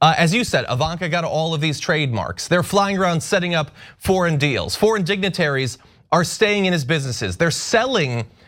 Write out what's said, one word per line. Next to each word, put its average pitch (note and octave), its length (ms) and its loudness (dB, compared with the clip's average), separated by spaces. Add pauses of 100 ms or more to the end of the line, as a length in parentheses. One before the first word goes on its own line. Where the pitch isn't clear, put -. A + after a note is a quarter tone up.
Uh, D#3 160 6
as E3 160 2
you A#3+ 100 2
said, C3 260 0
Ivanka D#3+ 380 -4
got E3+ 160 -2
all D#3+ 300 -2
of D3 80 -2
these D3+ 180 -2
trademarks. C#3 720 -2
They're F3 140 2
flying G3 340 0
around F3 240 0
setting F3+ 340 -2
up D#3 160 -2 (260)
foreign F3 400 2
deals. B2 380 -2
Foreign G#3+ 280 2
dignitaries E3 760 -2 (340)
are E3 140 4
staying G#3 400 2
in F3+ 80 2
his D3+ 100 0
businesses. B2 540 -2
They're E3+ 140 2
selling, G3 720 0 (220)